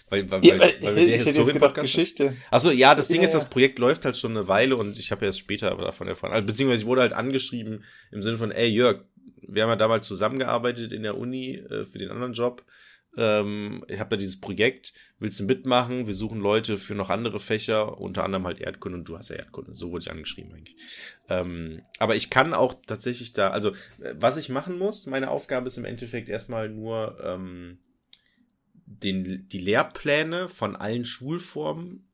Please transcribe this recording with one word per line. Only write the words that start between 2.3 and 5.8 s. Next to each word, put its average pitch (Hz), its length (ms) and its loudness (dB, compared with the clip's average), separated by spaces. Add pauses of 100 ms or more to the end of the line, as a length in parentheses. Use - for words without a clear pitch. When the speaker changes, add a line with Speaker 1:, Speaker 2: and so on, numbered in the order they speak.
Speaker 1:
Ach 127 100 6
so, 160 100 6
ja, 131 240 10
das 143 140 4
Ding 165 120 4
Speaker 2:
Ja, 175 40 8
Speaker 1:
ist, 160 80 4
Speaker 2:
ja. 160 60 4
Speaker 1:
das - 100 0
Projekt 131 300 4
läuft 127 260 2
halt - 140 -2
schon 113 180 -4
eine 101 100 -2
Weile 120 300 4
und 104 220 -4
ich - 120 -8
habe 107 140 -2
erst 98 140 -2
später 101 360 -4
davon - 340 -6